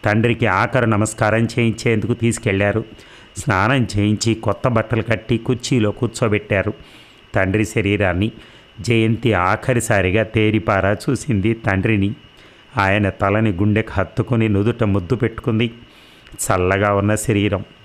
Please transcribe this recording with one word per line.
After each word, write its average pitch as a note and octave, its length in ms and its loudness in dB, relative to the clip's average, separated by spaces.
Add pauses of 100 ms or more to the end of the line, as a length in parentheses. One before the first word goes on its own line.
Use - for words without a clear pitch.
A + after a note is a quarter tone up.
తండ్రికి A2+ 420 2
ఆఖరు A2 380 2
నమస్కారం A2 580 0
చేయించేందుకు A2+ 680 0
తీసుకెళ్లారు. G#2+ 720 0 (520)
స్నానం A2 500 2 (100)
చేయించి G#2 360 0
కొత్త A2 340 -2
బట్టలు A2+ 340 0
కట్టి A2+ 360 -2
కుర్చీలో A#2 540 0
కూర్చోబెట్టారు G#2 840 -2 (640)
తండ్రి G2+ 300 2
శరీరాన్ని. G2+ 640 0 (500)
జయంతి A2+ 520 2
ఆఖరిసారిగా G2+ 880 2
తేరిపారా G#2+ 720 2 (140)
చూసింది A2+ 440 0
తండ్రిని. G2+ 600 0 (640)
ఆయన G2 320 2
తలని G#2 420 0
గుండెకు G#2 400 0
హత్తుకుని A2 580 -2
నుదుట G#2+ 340 0
ముద్దు G2 320 0
పెట్టుకుంది. A2+ 560 -2 (640)
చల్లగా G2 600 0
ఉన్న G2+ 220 2
శరీరం G2+ 500 -2 (200)